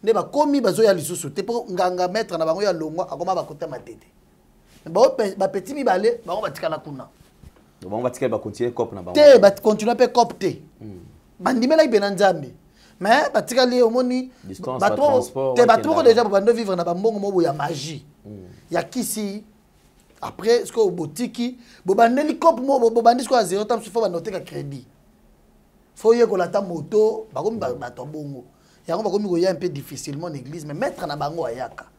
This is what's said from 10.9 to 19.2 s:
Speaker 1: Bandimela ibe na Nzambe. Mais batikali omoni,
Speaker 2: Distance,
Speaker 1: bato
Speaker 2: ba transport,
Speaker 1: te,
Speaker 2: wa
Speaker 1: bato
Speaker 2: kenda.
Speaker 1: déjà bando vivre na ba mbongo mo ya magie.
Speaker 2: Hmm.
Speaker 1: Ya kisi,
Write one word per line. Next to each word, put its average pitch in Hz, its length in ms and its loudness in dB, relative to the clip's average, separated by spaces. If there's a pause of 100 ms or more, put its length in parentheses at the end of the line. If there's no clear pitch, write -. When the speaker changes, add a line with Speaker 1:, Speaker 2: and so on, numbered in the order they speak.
Speaker 1:
Bandimela 254 440 2
ibe 220 160 2
na 202 100 -2
Nzambe. 180 380 2 (520)
Mais 233 320 2
batikali 247 500 2
omoni, 254 480 0 (140)
Speaker 2:
Distance, 127 360 -8
Speaker 1:
bato 208 220 2
Speaker 2:
ba 294 60 4
transport, 254 480 0
Speaker 1:
te, 240 40 4
Speaker 2:
wa 240 60 8
Speaker 1:
bato 226 280 4
Speaker 2:
kenda. 330 160 2
Speaker 1:
déjà 233 140 6
bando 202 280 2
vivre 214 240 -2
na 175 80 -2
ba 175 100 -2
mbongo 208 240 0
mo 190 240 0
ya 156 100 0
magie. 147 500 -8 (220)
Speaker 2:
Hmm. 101 240 -18 (220)
Speaker 1:
Ya 170 120 -2
kisi, 208 640 -8 (840)